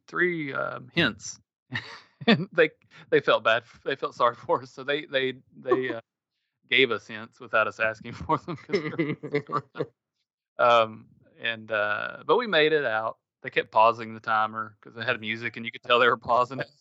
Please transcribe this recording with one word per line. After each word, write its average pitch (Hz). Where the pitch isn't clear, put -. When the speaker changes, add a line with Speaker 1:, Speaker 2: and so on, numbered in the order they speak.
Speaker 1:
three, 165
um, 131
hints." -
<laughs> -
And 185
they, 156
they 151
felt 113
bad. 117
They 143
felt 147
sorry 120
for 147
us. 131
So 131
they, 143
they, 131
they, 127
uh, 113
Speaker 2:
<laughs> -
Speaker 1:
gave 123
us 101
hints 113
without 113
us 104
asking 110
<laughs> -
for 147
them 160
'cause 156
we 151
were 131
Speaker 2:
<laughs> -
Speaker 1:
Um, 113
and, 110
uh, 104
but 160
we 247
made 156
it 147
out. 110
They 131
kept -
pausing 113
the 110
timer 110
'cause 120
they 113
had 117
music 113
and 117
you 120
could -
tell 123
they 123
were 123
pausing 123
it. -